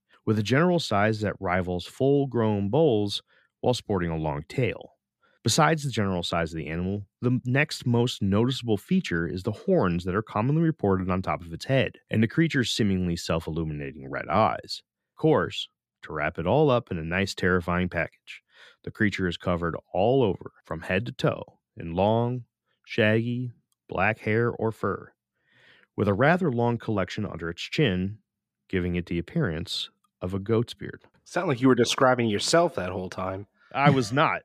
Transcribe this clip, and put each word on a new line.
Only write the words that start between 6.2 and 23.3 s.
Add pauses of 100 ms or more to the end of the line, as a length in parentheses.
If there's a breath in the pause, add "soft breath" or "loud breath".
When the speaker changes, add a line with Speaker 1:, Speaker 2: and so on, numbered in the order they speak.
Speaker 1:
size
of
the
animal, (160)
the
next
most
noticeable
feature
is
the
horns
that
are
commonly
reported
on
top
of
its
head, (100)
and
the
creature's
seemingly
self-illuminating
red
eyes. (320)
Of
course, (360)
to
wrap
it
all
up
in
a
nice,
terrifying
package, (420 soft breath)
the
creature
is
covered (180)
all
over, (140)
from
head
to
toe, (180)
in
long, (420)
shaggy, (360)